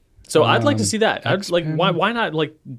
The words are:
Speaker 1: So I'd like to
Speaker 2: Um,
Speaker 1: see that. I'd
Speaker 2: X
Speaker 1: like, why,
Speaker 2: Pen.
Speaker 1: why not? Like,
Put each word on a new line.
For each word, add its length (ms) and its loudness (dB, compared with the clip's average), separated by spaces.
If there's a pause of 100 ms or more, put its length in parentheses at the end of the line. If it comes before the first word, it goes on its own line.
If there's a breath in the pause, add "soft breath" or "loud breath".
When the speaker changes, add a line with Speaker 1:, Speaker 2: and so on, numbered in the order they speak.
(280)
Speaker 1:
So 160 4
I'd 200 2
like 140 2
to 40 0
Speaker 2:
Um, 40 0
Speaker 1:
see 120 -2
that. 280 0
I'd 140 0
Speaker 2:
X 100 -10
Speaker 1:
like, 140 0
why, 240 0
Speaker 2:
Pen. 80 0
Speaker 1:
why 160 0
not? 220 -4
Like, 200 -2 (240)